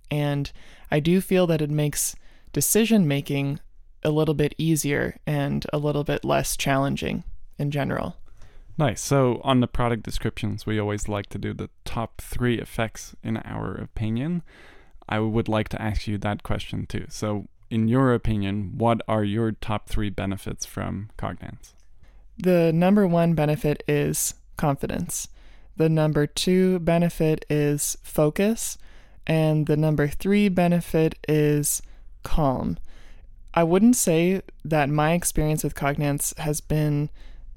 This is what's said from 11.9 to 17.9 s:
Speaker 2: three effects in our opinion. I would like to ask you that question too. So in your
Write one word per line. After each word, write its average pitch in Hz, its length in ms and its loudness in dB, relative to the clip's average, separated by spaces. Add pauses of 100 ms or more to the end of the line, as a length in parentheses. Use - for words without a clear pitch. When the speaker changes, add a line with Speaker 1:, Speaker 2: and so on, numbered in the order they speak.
Speaker 2:
three 123 400 0
effects - 640 -6
in 113 140 -4
our 110 380 -8
opinion. 113 680 -4 (640)
I 107 120 -2
would 110 280 0
like 110 220 0
to - 120 -6
ask 107 240 -2
you 104 120 -4
that 101 260 -4
question 101 420 -4
too. - 220 -8
So 104 400 -4 (220)
in 110 180 0
your 127 260 4